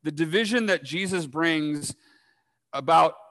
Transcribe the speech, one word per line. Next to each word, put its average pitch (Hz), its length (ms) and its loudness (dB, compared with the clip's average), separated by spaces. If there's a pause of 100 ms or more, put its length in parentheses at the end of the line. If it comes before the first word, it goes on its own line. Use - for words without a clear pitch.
the 151 100 -4
division 196 540 0
that 185 180 0
Jesus 175 440 -4
brings 151 680 -2 (800)
about, 160 400 4 (180)